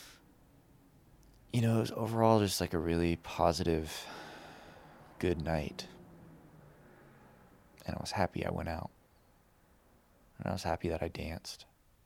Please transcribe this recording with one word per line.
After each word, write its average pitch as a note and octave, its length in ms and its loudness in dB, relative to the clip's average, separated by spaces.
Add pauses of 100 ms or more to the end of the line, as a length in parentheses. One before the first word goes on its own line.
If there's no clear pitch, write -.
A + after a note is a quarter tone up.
(1500)
you A#2+ 100 2
know, A2+ 160 4
it - 20 4
was A#2 120 -2
overall A2+ 480 6
just, G2 200 2
like, F2 140 0
a F2 40 2
really E2+ 380 2
positive, E2+ 880 0 (1120)
good F2 220 0
night. D#2 460 -4 (2000)
And - 100 -6
I - 40 -6
was - 100 -8
happy - 340 -2
I E2+ 60 -2
went E2+ 180 -4
out. E2 220 -6 (1500)
And - 80 -8
I - 60 0
was F#2 100 -4
happy E2+ 280 -2
that D#2+ 120 -2
I E2+ 60 -2
danced. - 560 -10 (420)